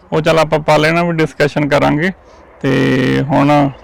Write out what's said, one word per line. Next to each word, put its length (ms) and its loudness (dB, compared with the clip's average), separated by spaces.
ਉਹ 80 0
ਚੱਲ 180 2
ਆਪਾਂ 200 0
ਪਾਲੇ 320 2
ਨਾਲ 140 0
ਵੀ 80 -2
ਡਿਸਕਸ਼ਨ 560 -2
ਕਰਾਂਗੇ। 420 0
ਤੇ 640 0
ਹੁਣ 480 2